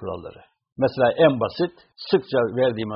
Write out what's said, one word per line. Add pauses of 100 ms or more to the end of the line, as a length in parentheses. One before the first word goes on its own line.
kuralları. (440)
Mesela (160)
en (100)
basit, (360)
sıkça (220)
verdiğim